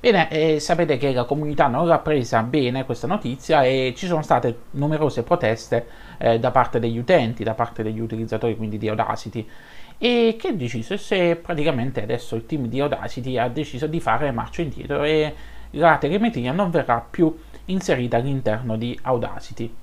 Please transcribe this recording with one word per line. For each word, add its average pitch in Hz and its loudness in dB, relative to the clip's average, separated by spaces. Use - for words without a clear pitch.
Bene, 196 6
eh, 156 4
sapete 160 2
che 135 2
la 123 2
comunità 147 2
non 139 2
l'ha 165 6
presa 127 2
bene 127 0
questa 120 -4
notizia 151 0
e 131 2
ci - -8
sono 170 0
state 127 2
numerose 147 0
proteste, 117 0
eh, 117 4
da 123 2
parte 123 4
degli 117 0
utenti, 123 2
da 110 -2
parte 113 -4
degli 110 -4
utilizzatori 113 -2
quindi 107 -4
di 107 -2
Audacity, 110 -4
e 233 2
che 370 -6
ha - -2
deciso 127 -4
se 175 2
praticamente 143 -2
adesso 117 -4
il 113 -6
team 139 -4
di 117 -2
Audacity 127 -2
ha 120 2
deciso 147 -4
di 156 -2
fare 123 2
marcia 117 -4
indietro 143 -4
e 151 2
la 156 6
telemetria 151 0
non 180 0
verrà 127 2
più 160 2
inserita 131 0
all'interno 123 0
di 120 -4
Audacity. - -4